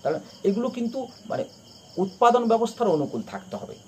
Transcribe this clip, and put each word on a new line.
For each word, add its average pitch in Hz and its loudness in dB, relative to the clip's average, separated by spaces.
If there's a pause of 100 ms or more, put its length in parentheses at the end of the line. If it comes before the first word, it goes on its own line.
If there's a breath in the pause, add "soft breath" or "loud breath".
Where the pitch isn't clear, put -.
কারণ 156 -2 (240 loud breath)
এগুলো 226 0
কিন্তু 240 -6 (180)
মানে - -6 (540)
উৎপাদন 233 4
ব্যবস্থার 226 2
অনুকূল 143 0
থাকতে 101 -10
হবে 98 -12 (120)